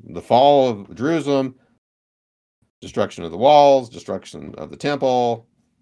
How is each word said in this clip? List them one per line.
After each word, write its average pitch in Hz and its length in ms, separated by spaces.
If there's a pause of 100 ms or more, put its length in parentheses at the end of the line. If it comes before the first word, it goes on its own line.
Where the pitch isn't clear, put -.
the 87 120
fall 131 460
of 101 280
Jerusalem, 139 600 (1300)
destruction 98 420
of 82 80
the 87 60
walls, 139 520
destruction - 640
of - 160
the - 60
temple, 127 720 (340)